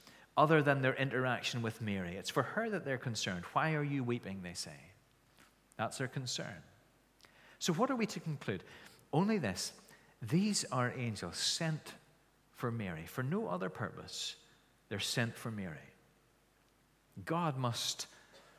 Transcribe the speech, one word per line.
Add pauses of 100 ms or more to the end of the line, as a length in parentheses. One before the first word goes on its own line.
(360)
other
than
their
interaction
with
Mary.
It's
for
her
that
they're
concerned.
"Why
are
you
weeping?"
they
say. (840)
That's
their
concern. (960)
So
what
are
we
to
conclude? (480)
Only
this. (480)
These
are
angels
sent (640)
for
Mary.
For
no
other
purpose, (540)
they're
sent
for
Mary. (1500)
God
must (520)